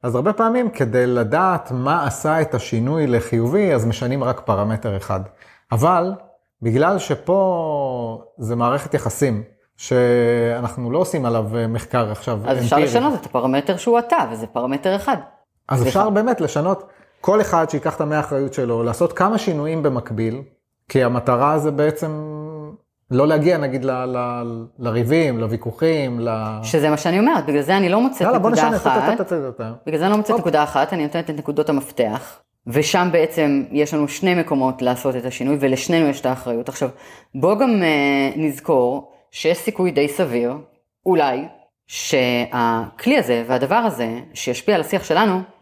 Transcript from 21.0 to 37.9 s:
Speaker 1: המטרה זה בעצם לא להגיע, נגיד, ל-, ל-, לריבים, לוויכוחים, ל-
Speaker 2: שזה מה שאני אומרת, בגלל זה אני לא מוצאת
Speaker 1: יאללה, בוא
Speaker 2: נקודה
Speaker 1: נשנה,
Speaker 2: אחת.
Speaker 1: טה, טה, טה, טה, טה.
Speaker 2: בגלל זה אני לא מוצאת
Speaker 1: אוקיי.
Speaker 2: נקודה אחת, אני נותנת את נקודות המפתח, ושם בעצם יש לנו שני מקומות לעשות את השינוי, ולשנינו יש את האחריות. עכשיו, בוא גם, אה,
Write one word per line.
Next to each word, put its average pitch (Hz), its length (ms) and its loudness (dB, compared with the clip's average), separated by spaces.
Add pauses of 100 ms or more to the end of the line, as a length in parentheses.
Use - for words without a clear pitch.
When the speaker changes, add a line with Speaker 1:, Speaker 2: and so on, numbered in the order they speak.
Speaker 1:
המטרה 123 560 2
זה 151 120 -2
בעצם 151 400 0 (1000)
לא 131 160 4
להגיע, 156 300 4
נגיד, 131 280 -4
ל-, 131 60 0
ל-, 123 520 -4 (360)
לריבים, 120 580 2
לוויכוחים, 120 840 -2
ל- 110 440 -4
Speaker 2:
שזה 147 260 2
מה 151 80 2
שאני 170 220 0
אומרת, 214 260 2
בגלל 147 160 0
זה 165 160 2
אני 190 120 2
לא 202 120 2
מוצאת 262 200 0
Speaker 1:
יאללה, 226 180 2
בוא 180 100 2
Speaker 2:
נקודה 160 200 2
Speaker 1:
נשנה, 220 80 0
Speaker 2:
אחת. 139 240 2 (160)
Speaker 1:
טה, 208 60 -2
טה, - 0 -
טה, 170 180 -2
טה, 131 100 -6
טה. 113 200 -10 (140)
Speaker 2:
בגלל 156 140 -2
זה 165 60 0
אני 196 60 4
לא 208 60 4
מוצאת 214 140 0
Speaker 1:
אוקיי. 226 100 0
Speaker 2:
נקודה 156 220 4
אחת, 147 300 0
אני 170 100 -2
נותנת 160 260 -4
את 151 80 -4
נקודות 147 320 -2
המפתח, 127 680 -2 (280)
ושם 151 440 2
בעצם 156 600 2
יש 147 220 0
לנו 147 140 2
שני 180 280 0
מקומות 135 460 0
לעשות 123 340 0
את 120 100 -6
השינוי, 131 340 -2
ולשנינו 139 480 2
יש 139 140 -2
את - 40 -4
האחריות. 117 440 -2
עכשיו, 131 200 -4 (460)
בוא 165 200 2
גם, 247 140 2 (140)
אה, 143 520 2